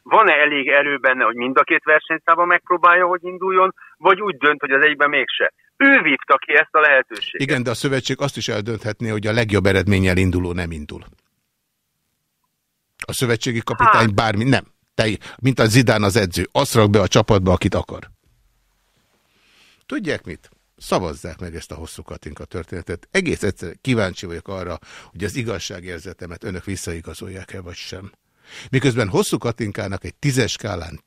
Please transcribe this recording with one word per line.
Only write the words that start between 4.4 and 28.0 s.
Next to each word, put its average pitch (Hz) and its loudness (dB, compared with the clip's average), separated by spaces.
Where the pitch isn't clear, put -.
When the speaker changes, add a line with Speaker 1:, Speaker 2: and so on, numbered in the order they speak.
Speaker 1:
hogy 143 -6
az 135 4
egyben 147 2
mégse. 127 -2
Ő 277 4
vívta 143 0
ki - -4
ezt 151 2
a 156 4
lehetőséget. 139 0
Speaker 2:
Igen, 135 -2
de 123 -4
a 117 -2
szövetség 135 -2
azt 143 -4
is 113 -6
eldönthetné, 107 -6
hogy 107 -4
a 107 0
legjobb 104 2
eredménnyel 95 4
induló 90 2
nem 87 -6
indul. 76 -12
A 107 -10
szövetségi 117 -2
kapitány 202 4
Speaker 1:
Hát. 107 0
Speaker 2:
bármi, 110 0
nem. 127 2
Te, 113 0
mint 127 2
a 123 4
Zidane 110 4
az 98 0
edző. 90 0
Azt 139 0
rak 107 6
be 107 4
a 95 2
csapatba, 95 4
akit 90 2
akar. - -8
Tudják 170 -6
mit? - -14
Szavazzák 87 -6
meg 87 -12
ezt - -16
a - -12
Hosszú 78 -14
Katinka - -16
történetet. 85 -12
Egész 170 -2
egyszerűen 90 -6
kíváncsi 107 -2
vagyok 85 -12
arra, 90 -10
hogy 87 -12
az 104 -6
igazságérzetemet 92 -10
önök 90 -10
visszaigazolják-e 92 -12
vagy 87 -16
sem. - -16